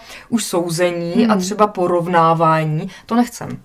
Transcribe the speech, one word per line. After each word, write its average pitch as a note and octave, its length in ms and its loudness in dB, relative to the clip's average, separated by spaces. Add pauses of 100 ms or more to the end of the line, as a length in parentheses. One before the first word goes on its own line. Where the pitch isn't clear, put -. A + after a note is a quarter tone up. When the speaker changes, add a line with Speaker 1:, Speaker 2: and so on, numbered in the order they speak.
(300)
Speaker 1:
už A3+ 140 -2
souzení F3 840 0
a A3 60 2
Speaker 2:
Hmm. F#3+ 80 0
Speaker 1:
třeba G#3 260 0
porovnávání. E3 1200 2 (160)
To A#3 100 -2
nechcem. - 500 -2